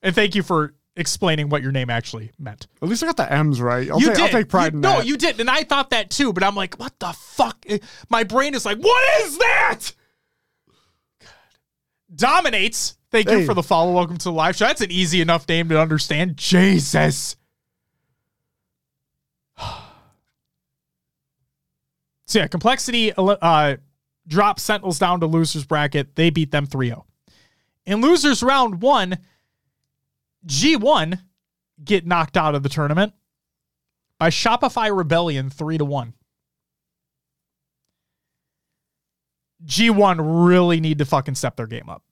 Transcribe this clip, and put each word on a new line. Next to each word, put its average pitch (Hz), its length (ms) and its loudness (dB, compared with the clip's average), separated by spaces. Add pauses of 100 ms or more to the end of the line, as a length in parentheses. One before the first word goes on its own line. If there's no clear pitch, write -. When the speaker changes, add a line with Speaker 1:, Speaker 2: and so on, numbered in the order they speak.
Speaker 1:
And 185 140 -2
thank 202 200 2
you 202 80 0
for 151 300 -2 (240)
explaining 151 540 -2
what 147 100 -2
your 135 120 -4
name 127 180 -4
actually 113 480 -8
meant. 110 280 -16 (140)
Speaker 2:
At 156 80 -4
least 233 140 -2
I 320 40 -4
got 330 120 -4
the 147 120 -2
M's 143 300 0
right. 123 300 -2
I'll - 100 0
Speaker 1:
You 277 60 4
Speaker 2:
take, 214 120 2
I'll - 100 2
Speaker 1:
did. - 40 0
Speaker 2:
take 226 160 0
pride 170 240 0
Speaker 1:
You, 151 60 -6
Speaker 2:
in - 20 -4
Speaker 1:
no, 370 160 2
Speaker 2:
that. 233 100 0
Speaker 1:
you 269 120 -4
did. 330 220 -2
And 233 100 0
I 294 140 0
thought 277 260 -2
that 214 180 -2
too, 277 240 -2
but 180 100 0
I'm 196 140 0
like, 190 220 -8
"What 247 220 -14
the 175 120 -8
fuck?" - 560 -4
Eh, 208 120 -2 (280)
my 226 160 0
brain 262 300 -2
is 247 100 -6
like, 208 140 -4
"What 508 480 4
is 294 100 -10
that?" - 440 0 (1400)
God. - 80 -20 (880)
Dominates. 240 800 0 (140)
Thank 220 200 2
you 214 100 6
Speaker 2:
Hey. 175 40 2
Speaker 1:
for 143 80 -2
the 175 100 0
follow. 175 300 2
Welcome 175 240 0
to 156 80 -10
the 180 80 -4
live 160 240 0
show. 202 100 2
That's 277 140 0
an 196 100 -4
easy 175 300 0
enough 165 260 0
name 165 220 0
to 160 100 2
understand. 156 600 0
Jesus. 156 1000 2
<sighs> - 60 -20 (4000)
So - 120 0
yeah, 160 80 0
Complexity, 233 680 -2
uh, 170 640 2 (500)
drops 196 360 0
Sentinels 196 360 -4
down 180 220 0
to 165 60 0
losers 160 400 -2
bracket. 147 500 -2
They 165 140 4
beat 151 200 -2
them 147 140 -2
three 135 260 -4
oh. 113 140 -14 (800)
In 202 160 -2
losers 277 420 2
round 247 380 2
one, 208 380 2 (1300)
G 170 300 2
one 185 440 0 (640)
get 170 220 0
knocked 170 320 0
out 156 160 2
of 139 80 -2
the 139 80 -2
tournament 160 420 0 (1040)
by 165 120 2
Shopify 226 640 0
Rebellion 160 540 -2
three 160 260 -6
to 151 80 -2
one. 139 300 -6 (3500)
G 180 260 2
one 196 300 4
really 170 600 4
need 156 180 0
to 131 60 0
fucking 135 300 -2
step 127 220 -6
their 117 100 -8
game 113 220 -14
up. - 240 -16